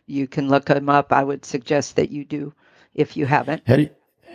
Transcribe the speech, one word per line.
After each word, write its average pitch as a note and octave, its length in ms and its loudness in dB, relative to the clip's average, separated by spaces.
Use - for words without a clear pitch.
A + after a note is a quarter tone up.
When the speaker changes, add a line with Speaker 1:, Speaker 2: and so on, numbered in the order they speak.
Speaker 1:
You C#3 200 -4
can C#3 220 -4
look C#3 200 2
him C#3+ 200 0
up. C#3+ 240 2
I C3+ 100 4
would C#3+ 220 -6
suggest C#3+ 520 -4
that D3+ 140 0
you C#3+ 140 -10
do, D3 300 -10
if - 220 -2
you D3+ 100 -2
haven't. C3 400 0
Speaker 2:
How C3+ 100 6
do D3 60 4
you, D3+ 80 -2